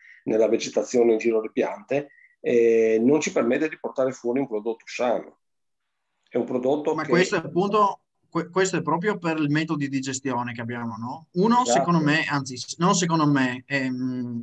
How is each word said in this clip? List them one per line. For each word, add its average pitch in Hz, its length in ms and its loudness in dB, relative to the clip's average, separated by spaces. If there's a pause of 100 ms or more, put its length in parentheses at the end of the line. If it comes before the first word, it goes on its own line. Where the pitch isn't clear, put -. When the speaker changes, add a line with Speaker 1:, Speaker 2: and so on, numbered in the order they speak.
(240)
Speaker 1:
nella 110 240 2
vegetazione 117 640 2
in 110 60 2
giro 113 200 0
alle 110 120 -4
piante, 127 580 -4 (320)
eh, 113 600 4
non 143 220 4
ci 147 100 -4
permette 143 380 0
di - 80 -16
portare 131 340 -2
fuori 123 280 -4
un 135 60 -2
prodotto 110 380 -6
sano. 113 540 -4 (920)
È - 80 -6
un 120 80 0
prodotto 143 500 -2
Speaker 2:
Ma 156 100 -4
Speaker 1:
che - 40 -8
Speaker 2:
questo 180 280 2
è - 20 0
appunto, 202 640 0 (260)
que-, 170 220 -6
questo 185 260 0
è 156 60 -2
proprio 190 340 -2
per 165 220 -4
i 151 100 0
metodi 151 400 -2
di 135 120 -4
gestione 127 520 -6
che 117 80 -10
abbiamo, 117 380 -8
no? 127 340 -12
Uno, 233 300 4
Speaker 1:
Esatto. 247 160 2
Speaker 2:
secondo 170 220 2
me, 151 260 2
anzi, 127 320 -4
s-, - 200 -12
non 180 160 4
secondo 165 320 2
me, 131 380 2
ehm, 127 800 -4